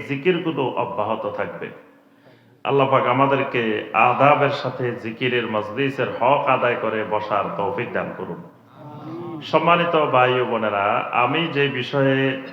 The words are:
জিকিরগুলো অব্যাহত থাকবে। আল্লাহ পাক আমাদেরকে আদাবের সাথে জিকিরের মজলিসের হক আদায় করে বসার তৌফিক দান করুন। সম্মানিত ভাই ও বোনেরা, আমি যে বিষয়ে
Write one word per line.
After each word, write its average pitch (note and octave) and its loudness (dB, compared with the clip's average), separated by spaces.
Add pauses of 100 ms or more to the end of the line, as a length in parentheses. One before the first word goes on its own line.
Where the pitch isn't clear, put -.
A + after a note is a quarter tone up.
জিকিরগুলো D#3+ 0 (200)
অব্যাহত G#2 -4 (140)
থাকবে। F#2 -6 (1000)
আল্লাহ C3+ 4
পাক B2+ 4 (100)
আমাদেরকে C3 2 (480)
আদাবের C#3 4
সাথে C3 -4 (180)
জিকিরের A#2+ -2
মজলিসের A2 -2 (100)
হক C3 4 (140)
আদায় A#2+ 0
করে A2 -2 (120)
বসার G#2 0 (120)
তৌফিক G2+ -2
দান F2 -2
করুন। F2+ -10 (1000)
সম্মানিত D#3+ 2
ভাই B2+ 4
ও B2 0
বোনেরা, G#2+ 0
আমি C#3+ 0
যে C#3+ 0
বিষয়ে C3+ 0 (100)